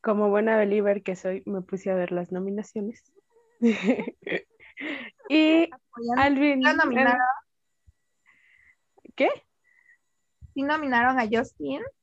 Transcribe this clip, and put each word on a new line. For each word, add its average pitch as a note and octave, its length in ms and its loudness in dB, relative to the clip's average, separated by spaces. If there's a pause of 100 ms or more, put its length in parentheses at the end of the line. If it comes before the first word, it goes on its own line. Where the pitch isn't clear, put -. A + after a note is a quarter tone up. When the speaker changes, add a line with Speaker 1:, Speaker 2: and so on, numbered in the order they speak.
Speaker 1:
como G#3 280 0
buena A3 280 2
believer G3+ 440 2
que F#3 140 -6
soy F#3 320 -8
me G3 160 -6
puse F#3+ 260 -8
a F#3+ 60 0
ver F3+ 160 -2
las F3 200 -6
nominaciones. G3+ 720 -8 (560)
<laughs> A3+ 880 -2 (840)
Y D#4 400 4
Speaker 2:
Apoyando. A#3+ 500 -6
Speaker 1:
al C#4 160 4
fin, C#4 260 2
Speaker 2:
¿Lo D4+ 100 4
nominaron? B3+ 480 2
Speaker 1:
al- B3+ 60 2 (1900)
¿Qué? C#4+ 140 0 (1200)
Speaker 2:
¿Sí C4+ 100 -4
nominaron C4 560 0
a A3+ 120 -2
Justin? C4+ 500 -4 (220)